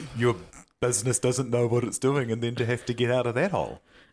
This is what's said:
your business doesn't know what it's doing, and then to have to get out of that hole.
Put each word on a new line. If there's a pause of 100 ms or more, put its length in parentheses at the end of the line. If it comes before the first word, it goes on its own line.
(180)
your (440)
business
doesn't
know
what
it's
doing,
and
then
to
have
to
get
out
of
that
hole. (320)